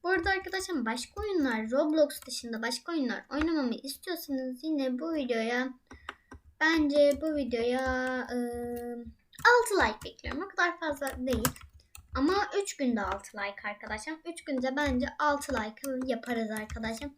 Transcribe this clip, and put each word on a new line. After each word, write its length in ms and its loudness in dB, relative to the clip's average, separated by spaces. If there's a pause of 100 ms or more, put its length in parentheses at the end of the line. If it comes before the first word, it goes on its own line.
Bu 60 0
arada 220 4
arkadaşlarım, 560 -2
başka 340 -4
oyunlar, 500 0
Roblox 560 4
dışında 360 -8
başka 300 -4
oyunlar 380 -2
oynamamı 440 0
istiyorsanız 920 -6
yine 340 0
bu 160 -4
videoya, 540 0 (920)
bence 600 6
bu 160 0
videoya, 800 0 (160)
ıı, 720 -6 (420)
altı 400 8
like 180 -2
bekliyorum. 380 -6
O 60 -6
kadar 320 0
fazla 460 -4
değil. 220 2 (680)
Ama 200 4 (280)
üç 140 -6
günde 260 2
altı 360 -4
like 300 -6
arkadaşlar. 460 -8 (180)
Üç 120 -12
günde 320 -2
bence 300 2 (120)
altı 340 0
like 540 -4
yaparız 440 -2
arkadaşlar. 680 -6